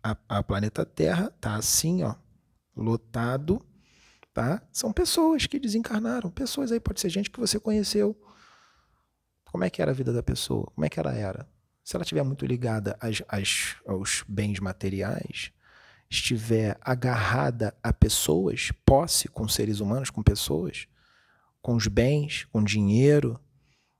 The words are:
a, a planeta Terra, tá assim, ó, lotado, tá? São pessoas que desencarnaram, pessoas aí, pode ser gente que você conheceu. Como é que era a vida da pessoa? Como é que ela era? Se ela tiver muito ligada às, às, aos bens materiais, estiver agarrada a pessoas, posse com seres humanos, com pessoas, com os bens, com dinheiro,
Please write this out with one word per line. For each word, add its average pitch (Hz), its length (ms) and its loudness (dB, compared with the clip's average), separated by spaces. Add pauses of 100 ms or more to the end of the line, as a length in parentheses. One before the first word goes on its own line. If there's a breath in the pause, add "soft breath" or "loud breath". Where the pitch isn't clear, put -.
a, 110 140 -2 (100)
a 101 160 0
planeta 107 420 0
Terra, 180 540 0
tá 107 160 -2
assim, 160 480 0
ó, 113 120 -2 (600)
lotado, 123 880 -2 (680 soft breath)
tá? 135 280 -2 (100)
São 220 200 -4
pessoas 320 540 2
que 285 140 -4
desencarnaram, 226 680 -2
pessoas 269 420 -4
aí, 233 80 0
pode - 200 -4
ser 185 100 0
gente 196 200 -2
que - 100 -14
você 214 200 0
conheceu. 208 600 0 (1300 soft breath)
Como 180 180 -4
é 180 60 0
que - 120 -6
era 151 100 2
a - 20 2
vida 127 180 -2
da 120 120 -2
pessoa? - 500 -4
Como 76 120 -2
é 76 40 2
que - 100 -8
ela 67 140 -2
era? - 340 -6 (360)
Se - 120 -10
ela 175 100 -4
tiver 151 180 -2
muito 139 220 -4
ligada 117 540 -2
às, 113 280 -4
às, - 480 -2 (100)
aos 98 420 -4
bens 101 320 -2
materiais, 98 920 -6 (580 soft breath)
estiver 110 720 0
agarrada 123 1000 -2
a 117 80 0
pessoas, - 800 4 (140)
posse 143 420 6
com - 200 -6
seres 107 320 0
humanos, 110 300 -2
com 110 140 -6
pessoas, - 640 2 (720 soft breath)
com 120 140 0
os 107 120 2
bens, 135 640 0
com 107 120 2
dinheiro, 113 760 4 (600)